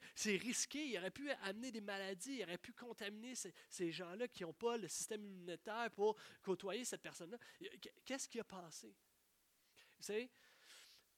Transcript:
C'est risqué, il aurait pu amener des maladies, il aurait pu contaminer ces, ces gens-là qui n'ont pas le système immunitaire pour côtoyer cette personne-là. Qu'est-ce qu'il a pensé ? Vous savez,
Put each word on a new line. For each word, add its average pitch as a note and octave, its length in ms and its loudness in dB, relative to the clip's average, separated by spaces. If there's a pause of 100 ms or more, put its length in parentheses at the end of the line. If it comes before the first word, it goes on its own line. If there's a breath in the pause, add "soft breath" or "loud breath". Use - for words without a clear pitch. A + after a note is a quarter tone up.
(140 loud breath)
C'est G#3 220 6
risqué, B3+ 500 2
il A#3 120 2
aurait F#3 120 0
pu C#4+ 200 -4
amener A3 420 -2
des A#3 80 -2
maladies, G3 560 -2
il A3 80 2
aurait F3 140 0
pu - 140 -12
contaminer A3 640 -4
ces, F#3 180 -4 (160 loud breath)
ces E3+ 220 2
gens-là F3+ 380 -2
qui - 160 -6
n'ont E3 80 -2
pas A#3 240 4
le G3+ 100 0
système G#3 380 -2
immunitaire G3+ 680 -2
pour G#3 260 8 (240 loud breath)
côtoyer G3 440 2
cette F#3+ 180 -2
personne-là. F3 360 -8 (680 loud breath)
Qu'est-ce C4 240 -2
qu'il A#3 120 -4
a G3+ 40 0
pensé ? F#3+ 500 -10 (1040 loud breath)
Vous - 80 -12
savez, A#3 260 2 (880 loud breath)